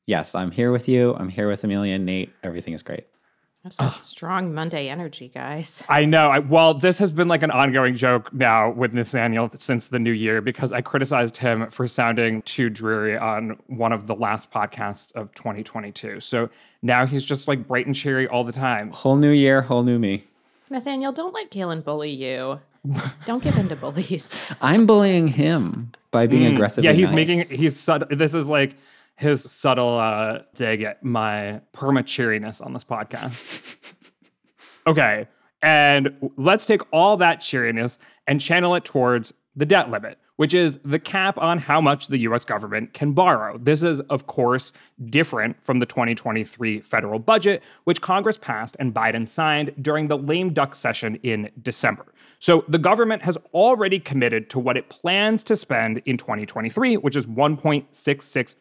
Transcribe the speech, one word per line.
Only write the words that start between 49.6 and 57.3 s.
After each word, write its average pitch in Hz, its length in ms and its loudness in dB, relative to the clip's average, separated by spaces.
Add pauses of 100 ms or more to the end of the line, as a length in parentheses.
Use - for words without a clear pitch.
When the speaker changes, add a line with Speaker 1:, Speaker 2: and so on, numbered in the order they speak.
Speaker 3:
during 151 280 -2
the 147 100 0
lame 165 340 -2
duck 139 220 -2
session 113 480 -4
in 107 280 -4 (100)
December. 113 460 -4 (340)
So 165 260 4
the 156 120 2
government 214 440 2
has 170 140 -2 (160)
already 196 480 4
committed 120 500 0
to 131 80 -4
what 123 200 0
it - 100 -8
plans 208 560 0
to 226 100 2
spend 113 520 -2
in 127 100 0
twenty 107 300 -6
twenty-three, 208 500 -2
which 143 180 -2
is 127 120 -2
one 139 300 0